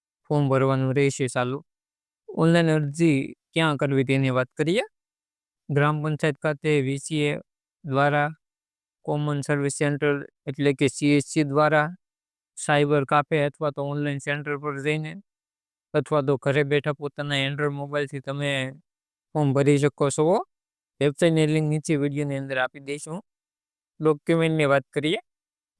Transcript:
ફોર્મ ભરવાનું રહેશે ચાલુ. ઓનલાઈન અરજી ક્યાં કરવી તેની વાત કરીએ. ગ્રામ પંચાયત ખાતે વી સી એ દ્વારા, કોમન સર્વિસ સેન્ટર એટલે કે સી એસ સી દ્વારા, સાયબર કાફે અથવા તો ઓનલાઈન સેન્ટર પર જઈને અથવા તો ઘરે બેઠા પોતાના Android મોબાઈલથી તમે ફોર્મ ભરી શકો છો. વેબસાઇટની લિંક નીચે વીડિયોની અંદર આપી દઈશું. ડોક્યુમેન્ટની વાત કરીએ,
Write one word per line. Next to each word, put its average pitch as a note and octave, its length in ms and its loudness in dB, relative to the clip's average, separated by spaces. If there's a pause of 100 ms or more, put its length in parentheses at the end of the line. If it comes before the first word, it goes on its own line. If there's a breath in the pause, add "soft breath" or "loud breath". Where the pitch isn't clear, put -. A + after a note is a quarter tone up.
(300)
ફોર્મ D3 180 2
ભરવાનું C3 460 2
રહેશે C#3 340 0
ચાલુ. B2 300 -4 (720)
ઓનલાઈન E3 420 4
અરજી D3+ 640 0 (180)
ક્યાં D#3+ 240 0
કરવી C#3 280 0
તેની C3+ 260 2
વાત B2+ 260 0
કરીએ. E3+ 280 0 (840)
ગ્રામ D3 340 0
પંચાયત D3+ 400 -2
ખાતે D#3 280 -2 (100)
વી C3+ 180 -2
સી D3+ 240 -4
એ D3 100 0 (520)
દ્વારા, C#3+ 460 0 (760)
કોમન D3 340 -2
સર્વિસ C#3+ 340 -2
સેન્ટર D3 400 0 (320)
એટલે C#3+ 280 0
કે C#3+ 140 2
સી - 180 -4
એસ C#3+ 200 4
સી D#3+ 180 0
દ્વારા, D3+ 440 2 (680)
સાયબર D3 460 2
કાફે D3 400 0
અથવા D3 260 -4
તો C#3+ 120 -8
ઓનલાઈન C#3+ 360 -4
સેન્ટર D3 400 -6
પર C#3 240 -6
જઈને D#3 300 -2 (800)
અથવા D3+ 280 0
તો C#3 140 0
ઘરે C#3+ 260 0
બેઠા C#3+ 300 -2
પોતાના C#3+ 540 -4
Android C#3+ 240 -2
મોબાઈલથી C#3+ 500 -6
તમે C#3+ 300 -4 (840)
ફોર્મ D3 180 2
ભરી C#3 260 4
શકો C#3+ 320 0
છો. F3 340 2 (560)
વેબસાઇટની D#3 460 2
લિંક D#3 220 0
નીચે D3+ 280 0
વીડિયોની C#3+ 400 -2
અંદર C3+ 220 -6
આપી B2+ 220 -4
દઈશું. D3 400 -10 (800)
ડોક્યુમેન્ટની D#3+ 640 2
વાત C#3 280 4
કરીએ, D3+ 280 -4 (600)